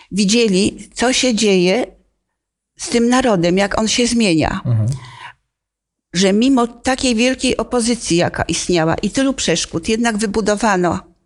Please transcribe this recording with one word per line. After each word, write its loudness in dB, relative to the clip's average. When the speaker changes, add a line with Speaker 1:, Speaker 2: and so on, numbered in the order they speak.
Speaker 1:
widzieli, 0
co 0
się 0
dzieje 2
z -10
tym 2
narodem, 2
jak -2
on 0
się 0
zmienia. 0
Speaker 2:
Mhm. 0
Speaker 1:
Że 2
mimo 2
takiej -2
wielkiej 0
opozycji, -2
jaka 0
istniała 0
i -4
tylu 0
przeszkód, -4
jednak 0
wybudowano 0